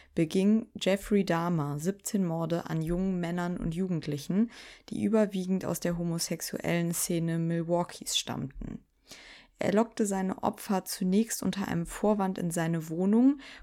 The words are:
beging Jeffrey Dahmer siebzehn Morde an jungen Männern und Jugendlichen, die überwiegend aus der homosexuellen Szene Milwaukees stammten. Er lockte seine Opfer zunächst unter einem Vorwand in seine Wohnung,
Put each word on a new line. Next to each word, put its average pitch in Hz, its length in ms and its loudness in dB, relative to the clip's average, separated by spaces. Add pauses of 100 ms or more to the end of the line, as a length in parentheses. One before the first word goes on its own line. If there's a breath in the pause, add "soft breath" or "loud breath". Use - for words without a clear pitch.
(140)
beging 190 500 4 (160)
Jeffrey 196 460 2
Dahmer 165 520 0
siebzehn 190 460 -2
Morde 165 460 -2
an 160 100 0
jungen 175 400 0
Männern 175 380 -2
und 165 160 -4
Jugendlichen, 175 760 0 (380 loud breath)
die - 160 -2
überwiegend 196 640 2
aus 170 120 -2
der 175 200 -2
homosexuellen 170 960 -2
Szene 165 440 0
Milwaukees 170 800 -2
stammten. - 680 -6 (760 loud breath)
Er 208 160 2
lockte 226 320 2
seine 190 360 -2
Opfer - 440 -2
zunächst 196 560 0
unter 190 260 -2
einem 170 160 -2
Vorwand 208 540 0
in 170 120 -2
seine 165 380 -2
Wohnung, 220 520 4 (220 loud breath)